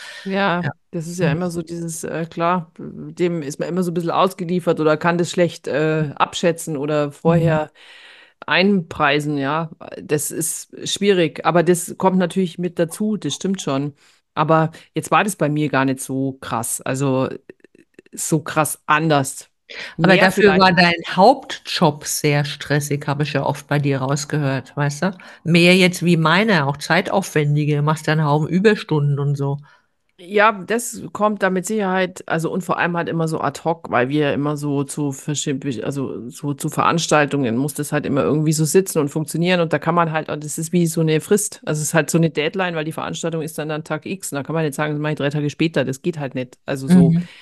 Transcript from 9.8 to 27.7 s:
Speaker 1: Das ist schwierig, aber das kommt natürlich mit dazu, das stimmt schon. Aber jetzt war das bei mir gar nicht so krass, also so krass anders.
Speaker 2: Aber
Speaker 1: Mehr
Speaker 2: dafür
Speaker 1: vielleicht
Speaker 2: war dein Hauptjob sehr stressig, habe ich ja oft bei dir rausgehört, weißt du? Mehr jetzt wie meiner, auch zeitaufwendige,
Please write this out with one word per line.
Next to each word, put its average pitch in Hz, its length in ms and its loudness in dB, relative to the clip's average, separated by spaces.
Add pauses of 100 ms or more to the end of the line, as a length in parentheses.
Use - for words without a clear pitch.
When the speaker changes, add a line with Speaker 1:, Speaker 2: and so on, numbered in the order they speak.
Speaker 1:
Das - 280 -4
ist - 460 -8 (120)
schwierig, 185 580 2
aber 165 160 6
das 170 360 0
kommt 185 200 2
natürlich 180 400 0
mit 175 200 -4
dazu, 208 380 -2
das 147 180 -4
stimmt 190 280 -4
schon. 143 320 -2 (400)
Aber 160 380 2 (220)
jetzt 151 160 -6
war 165 140 4
das 208 120 -4
bei 156 120 0
mir 151 220 0
gar 135 160 2
nicht 131 140 -2
so 135 400 -4
krass, - 420 -6
also 131 460 0 (840)
so - 300 -2
krass - 440 0
anders. 151 640 0 (500)
Speaker 2:
Aber 180 160 6
Speaker 1:
Mehr - 20 6
Speaker 2:
dafür 190 260 4
Speaker 1:
vielleicht 190 140 6
Speaker 2:
war 185 140 6
dein 175 220 6 (160)
Hauptjob 185 920 2
sehr 147 400 0
stressig, 143 600 -4
habe 143 160 -2
ich 147 120 -2
ja 139 100 0
oft - 240 -2
bei 147 100 2
dir 139 220 0
rausgehört, 135 760 -2
weißt 143 260 -2
du? 185 160 -2 (260)
Mehr 175 320 6
jetzt 180 280 2
wie 170 120 4
meiner, 165 500 4
auch 143 100 -2
zeitaufwendige, 151 1040 0